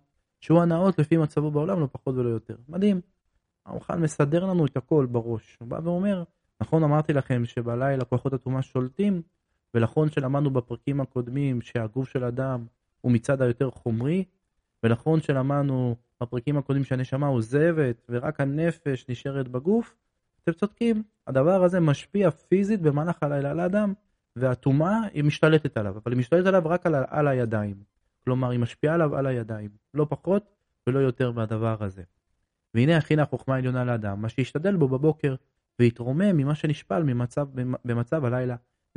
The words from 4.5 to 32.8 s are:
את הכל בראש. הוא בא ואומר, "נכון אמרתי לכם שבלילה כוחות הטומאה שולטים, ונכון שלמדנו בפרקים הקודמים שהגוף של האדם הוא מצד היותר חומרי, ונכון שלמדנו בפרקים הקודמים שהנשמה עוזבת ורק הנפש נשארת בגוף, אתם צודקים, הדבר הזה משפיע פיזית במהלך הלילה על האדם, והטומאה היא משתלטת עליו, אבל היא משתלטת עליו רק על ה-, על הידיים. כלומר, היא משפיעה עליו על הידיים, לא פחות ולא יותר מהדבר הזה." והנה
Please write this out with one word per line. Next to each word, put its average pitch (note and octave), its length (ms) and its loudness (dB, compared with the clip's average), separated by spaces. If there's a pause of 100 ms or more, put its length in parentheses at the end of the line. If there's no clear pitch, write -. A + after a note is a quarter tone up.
את - 100 -2
הכל C#3 340 2
בראש. A#2 500 -4
הוא A#2 80 -16
בא - 160 -6
ואומר, F3+ 400 -2 (360)
"נכון D#3+ 220 2
אמרתי D3+ 300 2
לכם C3 320 0
שבלילה B2 600 -2
כוחות B2+ 280 -2
הטומאה C3 300 -4
שולטים, E3 600 -2 (520)
ונכון C3 360 2
שלמדנו C#3+ 400 0
בפרקים C3 500 -4
הקודמים B2+ 600 -4
שהגוף A#2 480 -6
של B2+ 160 -4
האדם B2 420 -4 (340)
הוא B2 120 2
מצד C3 300 2
היותר B2+ 280 0
חומרי, C3 540 -2 (580)
ונכון C3+ 380 2
שלמדנו C3+ 760 0 (240)
בפרקים B2 360 -4
הקודמים C#3 280 0
שהנשמה C3 420 -4
עוזבת C#3 800 0
ורק B2 320 -4
הנפש C#3+ 680 -2
נשארת C3+ 400 -6
בגוף, E3 460 -2 (480)
אתם E3+ 100 -2
צודקים, G#3+ 500 -2 (240)
הדבר D#3 380 2
הזה F3+ 160 2
משפיע E3 500 2
פיזית G3 500 0
במהלך D3+ 420 0
הלילה C#3+ 280 -2
על D#3 100 -4
האדם, F3+ 320 0 (440)
והטומאה C#3 640 2 (120)
היא D3 120 -2
משתלטת D3+ 520 4
עליו, G#2 200 -4
אבל A#2+ 160 -4
היא B2 60 0
משתלטת E3+ 280 2
עליו F#3+ 180 4
רק E3+ 220 -2
על E3 80 2
ה-, C3 140 0
על D3 200 0
הידיים. A2 480 -2 (480)
כלומר, B2+ 260 0
היא B2 100 0
משפיעה D3 340 -2
עליו D#3+ 220 0
על C#3 100 -2
הידיים, A2 440 -6 (240)
לא D3 160 0
פחות F#3 440 -2 (320)
ולא C3 120 2
יותר B2+ 340 0
מהדבר A2+ 480 -2
הזה." F#2+ 220 -8 (720)
והנה C3+ 220 4